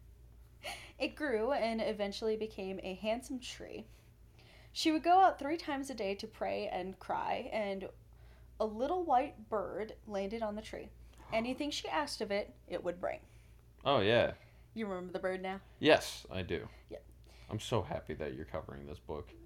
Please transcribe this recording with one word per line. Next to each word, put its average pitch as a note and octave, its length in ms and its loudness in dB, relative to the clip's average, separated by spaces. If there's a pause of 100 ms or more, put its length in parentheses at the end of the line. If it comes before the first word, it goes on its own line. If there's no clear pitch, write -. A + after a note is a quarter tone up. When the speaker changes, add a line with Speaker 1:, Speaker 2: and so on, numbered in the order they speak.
(1000)
Speaker 1:
It A#3 180 -2
grew B3 360 2
and A3+ 280 2
eventually G#3 560 0
became G3 460 -4
a F#3 180 -4
handsome A#3+ 400 -2
tree. - 460 -10 (880)
She D#4+ 180 4
would D#4 100 4
go F4+ 160 8
out F#4 200 8
three C#4+ 180 0
times C#4 320 -2
a C4 60 -6
day G3+ 220 0
to A3 100 -8
pray G3+ 440 -2
and F#3 280 -4
cry, - 560 -2
and G3 340 -2 (720)
a A3 60 2
little C4+ 360 0
white C4+ 460 2
bird G#3 460 -2 (120)
landed G#3 360 -2
on G#3 140 -2
the G#3+ 40 -6
tree. - 300 -10 (420)
Anything B3+ 380 0
she - 180 -6
asked - 320 -2
of G3+ 100 -2
it, G3+ 220 0 (160)
it F3+ 160 -4
would F3 160 -2
bring. - 200 -2 (640)
Speaker 2:
Oh, C3+ 180 6
yeah. G#2 320 6 (420)
Speaker 1:
You A3 120 -4
remember F3+ 280 -6
the F3+ 60 -2
bird F#3 200 -2
now? F#3+ 200 -6 (180)
Speaker 2:
Yes, - 520 6
I F#2 120 -2
do. E2 260 -2 (220)
Speaker 1:
Yeah. - 80 -10 (520)
Speaker 2:
I'm G#2+ 100 -2
so A2+ 200 2
happy - 340 -6
that D2 200 -4
you're D2+ 100 -8
covering C#2+ 420 -8
this D2+ 120 -10
book. - 320 -8 (160)